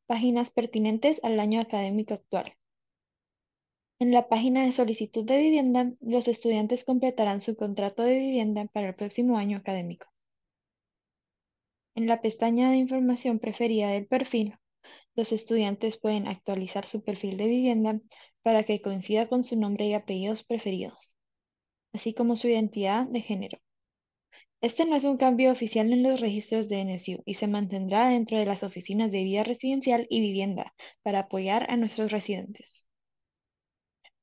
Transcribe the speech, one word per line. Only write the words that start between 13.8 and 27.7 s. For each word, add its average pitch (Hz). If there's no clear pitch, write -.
del 202
perfil, 233
los 226
estudiantes 220
pueden 214
actualizar 196
su 214
perfil 190
de 208
vivienda 226
para 220
que 208
coincida 208
con 247
su 247
nombre 208
y 208
apellidos 208
preferidos, 202
así 220
como 233
su 240
identidad 220
de 247
género. 196
Este 240
no 320
es 269
un 277
cambio 254
oficial 226
en 247
los 262
registros 214
de 202
N 190
S 180
U -
y 196
se 208
mantendrá 202